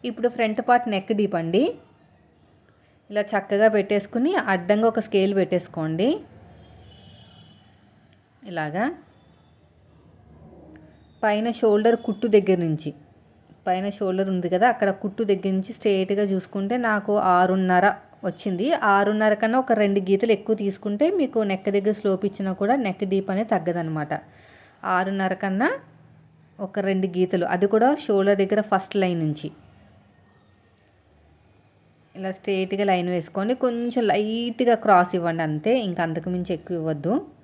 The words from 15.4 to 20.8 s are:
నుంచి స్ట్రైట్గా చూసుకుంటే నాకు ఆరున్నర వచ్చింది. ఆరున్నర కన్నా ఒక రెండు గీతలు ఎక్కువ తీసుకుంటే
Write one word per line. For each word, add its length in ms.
నుంచి 200
స్ట్రైట్గా 560
చూసుకుంటే 420
నాకు 280
ఆరున్నర 500
వచ్చింది. 400
ఆరున్నర 460
కన్నా 240
ఒక 160
రెండు 280
గీతలు 280
ఎక్కువ 260
తీసుకుంటే 440